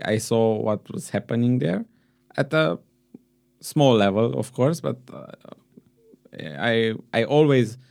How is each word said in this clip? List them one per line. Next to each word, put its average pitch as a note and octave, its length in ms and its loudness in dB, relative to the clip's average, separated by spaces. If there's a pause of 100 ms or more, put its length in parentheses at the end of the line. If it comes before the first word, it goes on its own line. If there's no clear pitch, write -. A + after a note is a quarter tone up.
I G#2+ 140 0
saw A2+ 420 0
what G#2+ 320 -4
was - 160 -12
happening A#2+ 500 0
there F3 240 -2 (540)
at C#3 160 -2
a D#3+ 260 0 (800)
small C#3 360 4
level, G#2 440 2
of - 140 -8
course, D3 260 0
but, - 180 -6 (140)
uh, - 200 -18 (1300)
I, A2+ 340 0 (200)
I A2+ 120 0
always, C#3 520 2 (140)